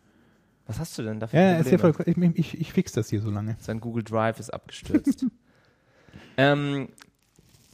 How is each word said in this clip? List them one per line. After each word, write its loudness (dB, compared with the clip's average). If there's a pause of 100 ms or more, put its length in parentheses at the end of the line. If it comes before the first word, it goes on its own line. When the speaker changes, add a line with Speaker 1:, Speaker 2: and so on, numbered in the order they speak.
(680)
Speaker 1:
Was -10
hast -10
du -6
denn -6
da -6
für -2
Speaker 2:
Ja, 8
Speaker 1:
Probleme? 6
Speaker 2:
erzähl 4
voll, 4 (120)
ich, 2
ich, -4
ich -6
fix 0
das -2
hier -2
so -4
lange. -4
Speaker 1:
Sein -8
Google -6
Drive -2
ist -14
abgestürzt. -2
Speaker 2:
<laughs> -20
Speaker 1:
Ähm, 2 (840)